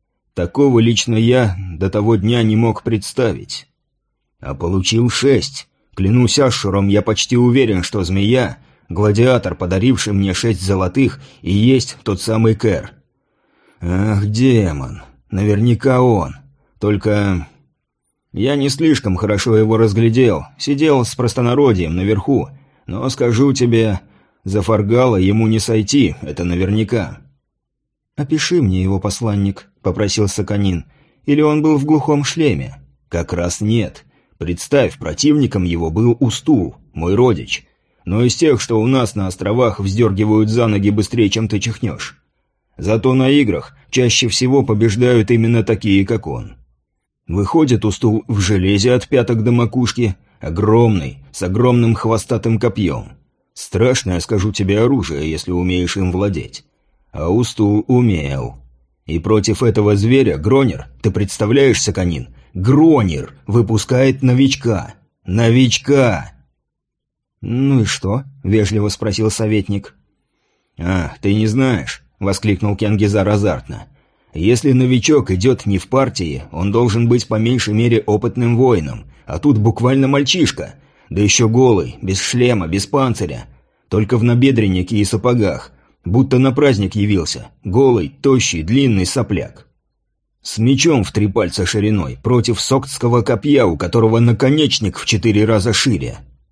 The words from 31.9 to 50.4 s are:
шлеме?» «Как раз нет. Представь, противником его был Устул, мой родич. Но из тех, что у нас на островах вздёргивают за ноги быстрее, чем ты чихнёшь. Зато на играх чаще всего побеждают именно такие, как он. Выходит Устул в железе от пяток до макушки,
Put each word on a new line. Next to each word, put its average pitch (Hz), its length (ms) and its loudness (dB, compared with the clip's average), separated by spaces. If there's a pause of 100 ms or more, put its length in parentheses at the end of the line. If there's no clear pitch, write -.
шлеме?» 127 520 -2 (320)
«Как 85 240 -6
раз 87 280 -4
нет. 104 440 -4 (340)
Представь, 87 600 -2
противником 123 640 0
его 85 280 -2
был 113 280 2
Устул, 120 580 0 (160)
мой 85 220 -2
родич. 104 520 0 (380)
Но 104 200 0
из 120 100 0
тех, 151 260 2
что 113 200 -2
у 110 60 0
нас 127 280 0
на 98 140 -4
островах 107 500 -2
вздёргивают 107 720 0
за 117 180 0
ноги 104 240 0
быстрее, 104 400 0
чем 110 160 -2
ты 104 140 -4
чихнёшь. - 580 -8 (600)
Зато 110 360 0
на 131 140 2
играх 120 480 0 (140)
чаще 123 380 0
всего 127 340 0
побеждают 113 680 2
именно 117 340 2
такие, 98 420 0
как - 200 -4
он. 62 300 -12 (720)
Выходит 104 580 0
Устул 110 440 0
в 110 100 -2
железе 101 540 0
от 123 160 0
пяток 120 340 0
до 117 80 0
макушки, 120 640 0 (240)